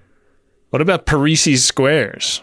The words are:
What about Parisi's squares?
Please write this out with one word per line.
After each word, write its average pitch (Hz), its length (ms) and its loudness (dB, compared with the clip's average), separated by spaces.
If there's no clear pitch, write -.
What 131 120 0
about 180 240 0
Parisi's 147 580 2
squares? - 800 -2